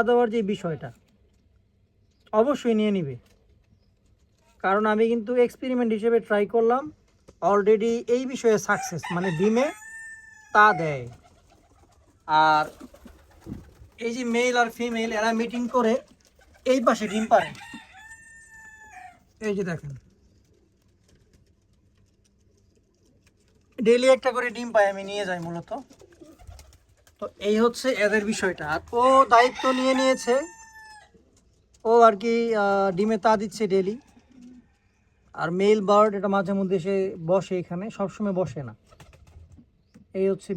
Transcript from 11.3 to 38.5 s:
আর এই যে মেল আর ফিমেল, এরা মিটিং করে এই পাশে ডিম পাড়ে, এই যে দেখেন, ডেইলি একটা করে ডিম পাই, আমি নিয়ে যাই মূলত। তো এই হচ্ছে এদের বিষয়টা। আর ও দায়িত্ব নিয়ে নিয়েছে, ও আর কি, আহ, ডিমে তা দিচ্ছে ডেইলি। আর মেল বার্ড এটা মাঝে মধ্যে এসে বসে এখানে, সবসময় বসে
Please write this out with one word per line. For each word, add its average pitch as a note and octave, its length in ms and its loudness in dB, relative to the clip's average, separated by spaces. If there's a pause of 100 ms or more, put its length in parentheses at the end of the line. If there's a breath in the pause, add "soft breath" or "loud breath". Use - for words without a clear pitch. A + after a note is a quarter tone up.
আর D#3 380 4 (1400)
এই A#3 100 -4
যে B3+ 80 -6 (120)
মেল B3 260 2
আর A#3 160 2
ফিমেল, A3+ 400 -4
এরা A3 120 0 (100)
মিটিং A#3+ 220 -4 (140)
করে A3+ 180 2 (720)
এই C4 220 2
পাশে A3+ 260 0
ডিম A3 180 -2
পাড়ে, F#3 180 4 (2000)
এই G#3 100 -4
যে G3+ 120 -6
দেখেন, D3 220 -10 (4000)
ডেইলি B3 360 4
একটা C4 200 -2
করে B3 120 -2 (100)
ডিম A#3+ 180 -8
পাই, G#3 180 6
আমি G3 160 -10
নিয়ে G3+ 200 -6
যাই F3+ 180 -6
মূলত। E3+ 220 -12 (1500)
তো G#3 60 -8 (240)
এই G#3+ 140 2
হচ্ছে A#3+ 240 0 (180)
এদের G#3 260 0
বিষয়টা। F3+ 420 -4
আর E3+ 80 -4 (200)
ও - 20 4 (300)
দায়িত্ব B3 300 4 (160)
নিয়ে C4 200 2
নিয়েছে, C4 360 2 (1500)
ও A3+ 60 2 (160)
আর G#3+ 140 4
কি, A#3 120 -2 (300)
আহ, G3 240 2 (100)
ডিমে G#3+ 280 0
তা A3 60 4 (100)
দিচ্ছে A3 320 -6
ডেইলি। G3 240 -2 (1400)
আর D3+ 140 -4 (120)
মেল G#3+ 180 4 (100)
বার্ড G#3 300 6
এটা G3 160 -2
মাঝে G3 240 -2
মধ্যে F#3+ 220 -2
এসে G3 140 -4 (360)
বসে F#3 300 0
এখানে, F3 240 -10 (120)
সবসময় G3+ 440 -6
বসে E3 260 -6